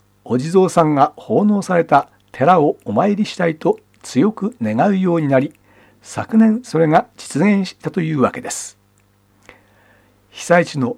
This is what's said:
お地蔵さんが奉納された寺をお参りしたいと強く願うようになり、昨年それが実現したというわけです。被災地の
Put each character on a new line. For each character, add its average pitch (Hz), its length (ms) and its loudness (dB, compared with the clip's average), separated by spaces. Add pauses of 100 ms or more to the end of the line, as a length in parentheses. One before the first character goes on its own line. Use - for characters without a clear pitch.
(240)
お 120 140 -2
地 151 140 -6
蔵 185 180 4
さ 170 140 2
ん 156 100 0
が 143 240 2
奉 - 260 -2
納 208 200 0
さ 180 120 -4
れ 170 80 2
た 143 260 0 (220)
寺 170 280 2
を 147 260 0
お 104 80 -6
参 190 220 0
り 208 100 -2
し - 100 -10
た 175 120 -2
い 160 100 -4
と - 220 -2 (240)
強 180 280 0
く 202 300 -8
願 113 260 0
う 196 100 0
よ 185 180 0
う 165 60 0
に 147 60 -2
な 135 120 2
り、 147 140 -2 (480)
昨 - 360 -6
年 220 260 4
そ - 140 -6
れ 160 100 2
が 160 200 2 (100)
実 - 240 -6
現 196 260 0
し - 80 -16
た - 140 -12
と - 100 -6
い 160 140 -4
う 139 80 -2
わ 110 100 0
け - 80 -14
で - 120 -12
す。 - 260 -14 (1500)
被 - 160 -18
災 175 220 2
地 143 120 -8
の 120 180 -4